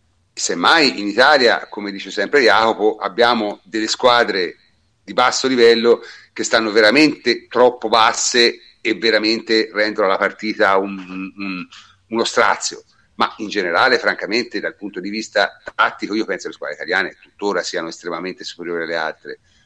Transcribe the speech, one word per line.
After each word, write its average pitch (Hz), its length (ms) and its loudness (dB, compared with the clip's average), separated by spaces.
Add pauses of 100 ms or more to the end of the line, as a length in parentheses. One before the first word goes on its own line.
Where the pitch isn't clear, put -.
(320)
Semmai 107 680 0
in 104 60 -6
Italia, 120 600 4
come 101 220 -10
dice 98 200 -12
sempre 104 320 0
Jacopo, 107 540 4
abbiamo 110 680 0
delle 110 240 -6
squadre 104 680 2 (460)
di 104 100 -14
basso 123 340 0
livello 117 560 4 (300)
che 110 120 -6
stanno 110 280 0
veramente 120 760 2
troppo 120 420 2
basse 117 720 2 (220)
e 110 160 -2
veramente 110 760 0
rendono 104 360 0
alla 95 100 0
partita 101 580 0
un, 98 220 -2
un, 92 380 -12
un, 95 300 -10 (420)
uno 113 160 -2
strazio. - 580 -2 (320)
Ma - 240 -2
in 104 100 -8
generale, 98 500 0
francamente, 101 600 -4
dal 82 160 -8
punto 98 240 -12
di 95 80 -8
vista 104 500 -4 (160)
tattico, 107 400 -2
io 107 120 -2
penso 90 160 -6
che 85 60 -10
le 76 60 -16
squadre 71 220 -12
italiane 85 460 -4
tuttora 98 400 -6
siano 82 260 -6
estremamente 85 560 -10
superiori 85 380 -10
alle 82 140 -6
altre. 78 420 -10 (280)